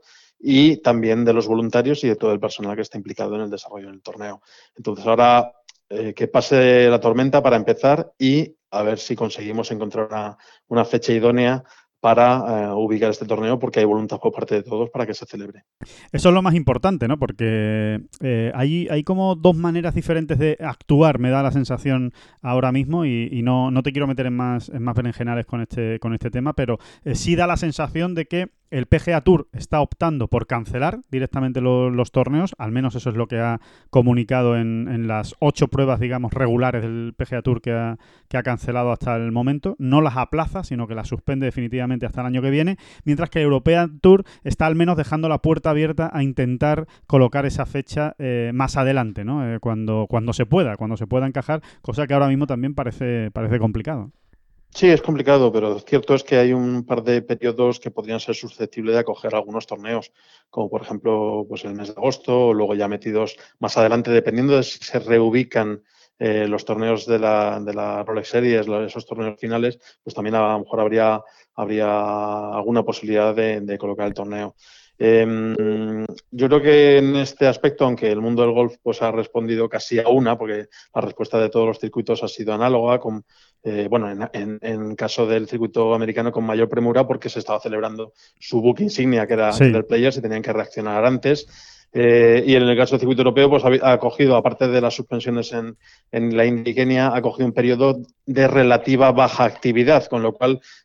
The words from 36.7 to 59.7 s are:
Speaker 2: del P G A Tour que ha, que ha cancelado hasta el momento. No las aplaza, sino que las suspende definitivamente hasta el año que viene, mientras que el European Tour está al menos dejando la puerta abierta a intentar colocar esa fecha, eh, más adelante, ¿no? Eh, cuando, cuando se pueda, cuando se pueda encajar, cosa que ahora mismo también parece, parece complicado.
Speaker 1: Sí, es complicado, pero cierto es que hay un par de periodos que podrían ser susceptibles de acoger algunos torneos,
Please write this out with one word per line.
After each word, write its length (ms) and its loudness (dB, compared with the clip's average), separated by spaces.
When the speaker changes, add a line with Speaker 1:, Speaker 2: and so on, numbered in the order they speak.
Speaker 2:
del 360 -8
P 80 -6
G 120 -6
A 40 -6
Tour 200 0
que 120 -4
ha, 240 -4
que 80 -4
ha 60 -2
cancelado 500 -2
hasta 240 -4
el 160 -4
momento. 440 -2
No 220 2
las 160 0
aplaza, 480 -4
sino 240 -8
que 80 -10
las 140 -10
suspende 380 -4
definitivamente 580 -6
hasta 160 -8
el 60 -6
año 140 -4
que 80 0
viene, 280 0
mientras 260 -2
que 100 -2
el 40 2
European 560 2
Tour 240 8
está 220 -2
al 80 0
menos 200 2
dejando 320 -2
la 140 0
puerta 300 0
abierta 420 0
a 100 0
intentar 640 -2
colocar 380 4
esa 200 -4
fecha, 540 -6
eh, 340 -4
más 240 -2
adelante, 480 0
¿no? 280 -4
Eh, 60 -6
cuando, 480 -2
cuando 240 -2
se 140 0
pueda, 320 0
cuando 180 -6
se 120 -8
pueda 200 0
encajar, 340 -4
cosa 260 -4
que 60 -2
ahora 160 4
mismo 180 0
también 260 -4
parece, 580 -4
parece 280 -2
complicado. 520 -4
Speaker 1:
Sí, 140 4
es 140 6
complicado, 500 4
pero 280 0
cierto 360 2
es 80 0
que 140 2
hay 160 4
un 320 -2
par 180 -2
de 180 2
periodos 560 0
que 140 -12
podrían 300 -8
ser 140 -6
susceptibles 580 -6
de 80 2
acoger 340 -6
algunos 320 -6
torneos, 460 -8